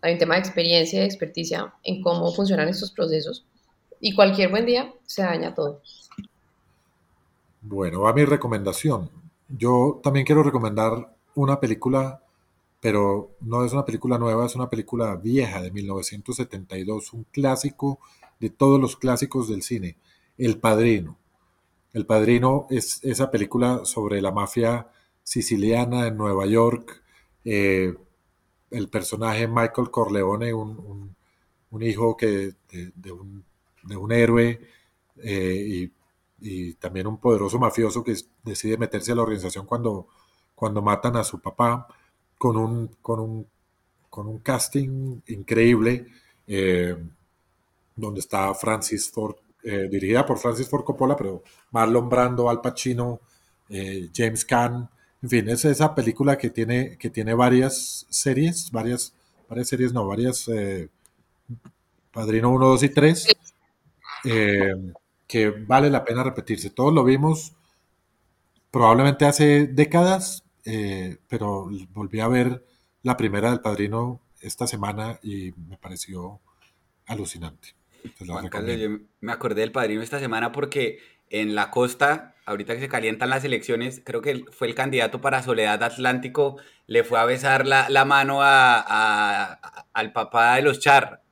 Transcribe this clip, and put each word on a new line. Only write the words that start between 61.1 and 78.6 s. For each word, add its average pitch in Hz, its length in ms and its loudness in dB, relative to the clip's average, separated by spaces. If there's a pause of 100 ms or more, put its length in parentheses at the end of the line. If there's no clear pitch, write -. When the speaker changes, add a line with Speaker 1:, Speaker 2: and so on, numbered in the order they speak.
Speaker 2:
Padrino 110 380 2
uno, 131 180 6
dos 127 140 6
y - 80 4
tres, 156 360 4 (960)
eh, 98 680 0 (340)
que 110 220 2
vale 117 420 4
la 135 140 0
pena 120 180 -2
repetirse. 110 480 -4
Todos 139 220 2
lo 151 100 6
vimos 139 520 2 (1160)
probablemente 131 540 6
hace 147 420 6
décadas, 170 800 2 (200)
eh, 98 520 -6 (120)
pero 101 400 -4 (240)
volví 104 280 -6
a 110 80 2
ver 123 360 0 (380)
la 123 140 0
primera 107 340 0
del 120 100 -2
Padrino 110 600 -4 (200)
esta 117 260 -8
semana 110 560 -6
y 98 300 -10 (160)
me 92 80 -20
pareció 92 640 -14 (640)
alucinante. 87 680 -12 (420)
Se 92 100 -18
la 87 80 -10
Speaker 3:
Juan 98 140 -10
Carlos, 107 220 -6